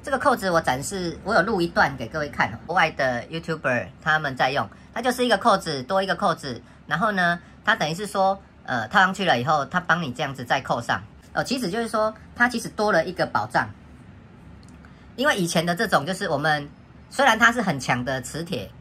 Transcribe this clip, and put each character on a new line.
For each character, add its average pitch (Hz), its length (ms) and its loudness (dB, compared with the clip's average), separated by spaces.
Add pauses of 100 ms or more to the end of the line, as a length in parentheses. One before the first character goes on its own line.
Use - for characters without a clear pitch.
这 294 80 -8
个 269 80 0
扣 269 160 4
子 190 160 -2
我 165 100 4
展 139 220 0
示， 175 400 -6
我 185 100 -4
有 170 100 6
录 202 180 0
一 170 80 2
段 165 280 2
给 110 120 -8
各 156 100 -8
位 147 100 -4
看， 135 220 0 (160)
国 165 80 -4
外 165 160 4
的 127 340 0
YouTuber 147 640 -4 (160)
他 156 160 2
们 143 160 -4
在 135 160 0
用， 127 180 -2 (240)
它 247 80 -6
就 247 120 0
是 247 120 0
一 247 40 0
个 208 100 4
扣 214 180 4
子 156 280 -4
多 196 180 0
一 196 40 -2
个 180 100 0
扣 175 180 0
子， 131 260 -10 (280)
然 151 100 -2
后 214 140 0
呢， 175 260 0 (240)
它 220 140 2
等 160 120 -2
于 156 60 -2
是 202 120 -6
说， 196 360 0 (220)
呃， 120 240 -4
套 202 120 4
上 185 120 4
去 190 140 -2
了 139 120 4
以 120 60 -2
后， 147 220 2
它 180 120 -2
帮 175 240 0
你 131 100 -6
这 156 100 -6
样 135 120 -4
子 127 100 -10
再 139 180 0
扣 135 180 -2
上。 104 220 -2 (320)
哦， 156 100 -2
其 247 140 -2
实 226 100 -4
就 190 100 -4
是 233 100 -4
说， 220 260 -2 (200)
它 247 140 4
其 240 100 -2
实 - 120 -6
多 214 200 0
了 165 140 4
一 180 80 -6
个 165 140 -2
保 110 200 -2
障， 123 220 0 (1500)
因 262 100 0
为 294 100 2
以 180 100 0
前 165 200 0
的 175 80 0
这 220 120 0
种 160 200 2
就 185 80 -4
是 190 140 -4
我 147 100 0
们， 147 300 0 (420)
虽 269 140 2
然 226 140 6
它 233 120 6
是 240 100 -2
很 170 200 0
强 123 240 -2
的 131 180 -4
磁 147 220 -8
铁 123 260 -8 (100)